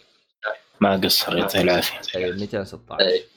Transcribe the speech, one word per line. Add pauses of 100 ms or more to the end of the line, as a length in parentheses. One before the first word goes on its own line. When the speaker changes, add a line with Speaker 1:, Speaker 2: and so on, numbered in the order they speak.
(800)
Speaker 1:
ما
قصر،
يعطيه
العافية.
Speaker 2:
إيه،
ميتين
وستة
عشر. (300)